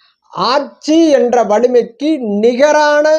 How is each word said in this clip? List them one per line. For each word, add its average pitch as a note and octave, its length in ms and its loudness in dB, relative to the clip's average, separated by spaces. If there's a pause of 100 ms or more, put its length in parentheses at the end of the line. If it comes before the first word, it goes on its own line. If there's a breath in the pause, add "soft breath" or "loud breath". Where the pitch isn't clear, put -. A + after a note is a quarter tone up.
(340)
ஆட்சி C4 640 -4 (140)
என்ற A#3+ 320 0
வலிமைக்கு A#3+ 680 -2 (280)
நிகரான D4 680 2 (140)